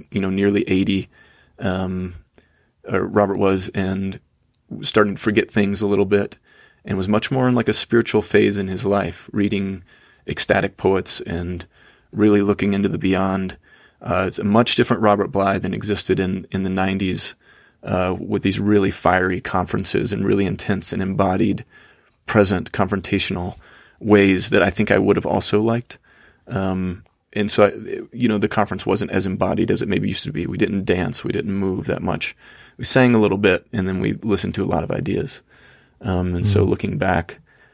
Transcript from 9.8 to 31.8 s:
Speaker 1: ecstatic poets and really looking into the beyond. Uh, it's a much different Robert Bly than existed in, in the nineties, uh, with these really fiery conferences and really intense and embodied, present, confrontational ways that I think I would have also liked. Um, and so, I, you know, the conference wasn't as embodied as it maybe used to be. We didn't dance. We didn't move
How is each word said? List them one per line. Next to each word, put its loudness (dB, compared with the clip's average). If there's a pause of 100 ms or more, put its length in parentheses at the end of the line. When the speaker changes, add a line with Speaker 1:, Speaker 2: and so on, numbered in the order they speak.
Speaker 1:
ecstatic 0
poets 0
and -8 (460)
really 4
looking 0
into 2
the -4
beyond. -2 (440)
Uh, -2
it's -6
a -4
much 4
different 2
Robert 4
Bly 2
than -4
existed -2
in, -4
in -2
the -2
nineties, -2 (480)
uh, 0
with -4
these 0
really 4
fiery 2
conferences -2
and -2
really 2
intense -2
and -2
embodied, 0 (640)
present, 2
confrontational -2 (440)
ways 6
that 4
I 4
think 0
I 4
would 4
have -2
also 0
liked. -2 (480)
Um, -4 (280)
and -2
so, 4
I, 4 (440)
you 2
know, 2
the 0
conference -2
wasn't 0
as 0
embodied 0
as 0
it -4
maybe -2
used -6
to -6
be. -4
We -6
didn't 0
dance. -2
We -4
didn't -4
move -4